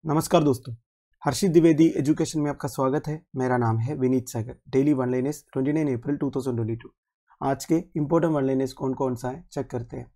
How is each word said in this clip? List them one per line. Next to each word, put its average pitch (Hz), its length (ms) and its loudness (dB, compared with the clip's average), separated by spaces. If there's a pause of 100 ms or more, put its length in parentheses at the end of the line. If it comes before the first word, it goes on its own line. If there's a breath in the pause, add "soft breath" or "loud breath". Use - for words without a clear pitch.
नमस्कार 160 360 2
दोस्तों, 127 300 0 (500)
हर्षित 170 280 0
द्विवेदी 160 360 6 (100)
एजुकेशन 151 440 0
में 147 100 -2
आपका 139 180 -6
स्वागत 135 380 -2
है। 151 80 -6 (220)
मेरा 127 220 0
नाम 113 200 2
है 123 160 -4
विनीत 127 340 0
सागर। 113 280 -8 (140)
डेली 139 220 2
वन 127 180 0
लाइनर्स, 127 320 -2 (100)
ट्वेंटी 139 200 0
नाइन 151 220 0
अप्रैल 139 220 -4
टू 143 140 -2
थाउजेंड 127 260 -4
ट्वेंटी 117 200 -4
टू। - 120 -18 (520 soft breath)
आज 135 240 -4
के 165 100 0 (220)
इंपॉर्टेंट 160 380 2
वन 139 120 0
लाइनर्स 135 260 0
कौन 135 220 -4
कौन 127 200 -2
सा 123 140 -8
है, 143 240 -10
चेक 139 180 -6
करते 120 260 -10
हैं। 123 200 -12